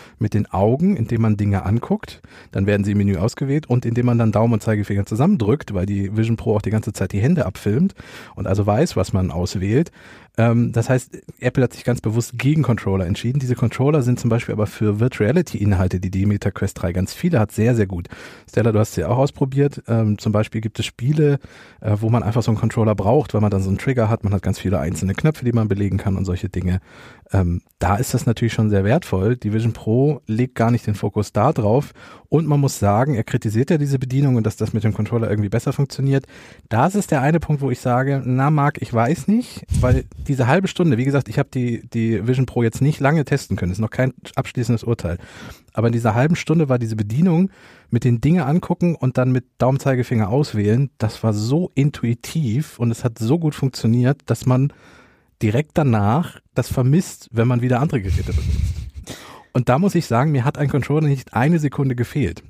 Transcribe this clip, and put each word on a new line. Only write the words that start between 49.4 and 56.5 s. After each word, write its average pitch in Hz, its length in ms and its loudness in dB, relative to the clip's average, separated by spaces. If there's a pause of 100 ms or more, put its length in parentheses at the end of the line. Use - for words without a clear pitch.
Daumen, 131 220 2
Zeigefinger 123 500 0
auswählen, 117 680 0
das - 260 -4
war 113 100 2
so 127 420 0
intuitiv 135 1040 -2
und 117 120 2
es - 120 -6
hat 117 160 -4
so 120 200 2
gut 156 160 -2
funktioniert, 123 680 0
dass - 200 -4
man 131 280 2 (680)
direkt 117 360 0
danach 120 640 2 (140)